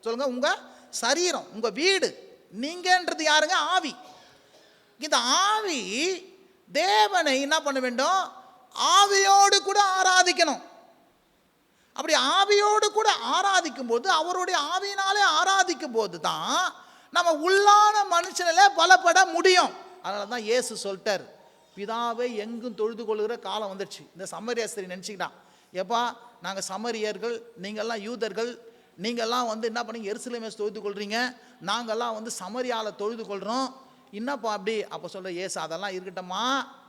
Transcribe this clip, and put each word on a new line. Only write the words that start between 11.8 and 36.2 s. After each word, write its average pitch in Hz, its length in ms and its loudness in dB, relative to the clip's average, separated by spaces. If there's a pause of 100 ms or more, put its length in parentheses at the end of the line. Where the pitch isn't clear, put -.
அப்படி 302 220 0
ஆவியோடு 403 680 4
கூட 415 260 2
ஆராதிக்கும் 320 760 0
போது, 233 220 -2
அவருடைய 359 500 0
ஆவியினாலே 392 640 0 (200)
ஆராதிக்கும் 359 480 0
போது 202 280 -4
தான் 185 540 -2 (380)
நம்ம 339 220 2
உள்ளான 415 800 6
மனுஷனிலே 349 640 2
பலப்பட 359 500 6
முடியும். 349 600 2 (160)
அதனால 202 280 -8
தான் 240 120 -6
இயேசு 233 340 -2
சொல்லிட்டார், 196 500 -4 (500)
"பிதாவை 233 600 -6
எங்கும் 220 400 -8
தொழுது 220 300 -4
கொள்கிற 214 320 -4
காலம் 196 420 -8
வந்துடுச்சு." 185 320 -12
இந்த 180 140 -14
சமரிய 214 420 -6
ஸ்திரீ 202 180 -10
நினச்சிக்கிட்டான், 185 460 -10 (420)
"எப்பா, 220 400 -4 (280)
நாங்க 190 280 -8
சமரியர்கள், 214 720 -6 (200)
நீங்கள்லாம் 214 380 -6
யூதர்கள், 220 600 -6 (420)
நீங்கள்லாம் 240 460 -2
வந்து 220 200 -4
என்ன 233 160 -6
பண்ணீங்க? 220 320 -8
எருசலேமை 233 400 -10
தொழுது 214 260 -6
கொள்றீங்க, 208 540 -6 (300)
நாங்கள்லாம் 226 480 -4
வந்து 220 260 -10
சமரியால 220 560 -6
தொழுது 220 280 -6
கொள்றோம், 214 500 -6 (380)
என்னப்பா 226 400 -6
அப்படி?" 208 360 -4
அப்ப 160 260 -12
சொல்ற 190 160 -10
இயேசு, 180 300 -8
"அதெல்லாம் 165 320 -6
இருக்கட்டும்மா 185 760 -6 (220)